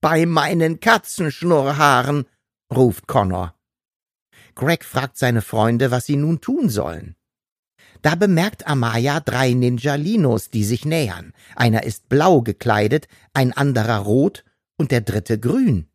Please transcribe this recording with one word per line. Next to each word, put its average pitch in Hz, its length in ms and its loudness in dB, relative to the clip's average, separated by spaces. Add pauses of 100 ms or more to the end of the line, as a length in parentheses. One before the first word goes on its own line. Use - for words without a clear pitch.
"Bei 160 260 2
meinen 160 520 0
Katzenschnurrhaaren", 147 1500 0 (460)
ruft 127 360 2
Connor. 92 460 -2 (1000)
Greg 160 300 -2
fragt - 340 -6
seine 117 240 2
Freunde, 117 480 0
was 123 160 -4
sie 143 100 0
nun 151 240 -2
tun 269 280 -2
sollen. 82 480 -6 (840)
Da 151 120 2
bemerkt 190 540 0
Amaya 127 520 -2
drei 127 320 0
Ninjalinos, 131 1000 0
die 104 140 -2
sich 117 200 -2
nähern. 135 480 -4 (240)
Einer 113 260 2
ist - 260 -10
blau 156 340 4
gekleidet, 110 680 0 (260)
ein 127 180 0
anderer 120 460 0
rot 120 460 0 (320)
und 139 160 -2
der 123 80 2
dritte 107 400 -4
grün. 131 540 0